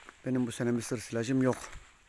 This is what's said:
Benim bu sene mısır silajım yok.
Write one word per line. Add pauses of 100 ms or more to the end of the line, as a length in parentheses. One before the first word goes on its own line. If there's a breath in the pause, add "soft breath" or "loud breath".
(260 loud breath)
Benim
bu
sene
mısır
silajım
yok. (520)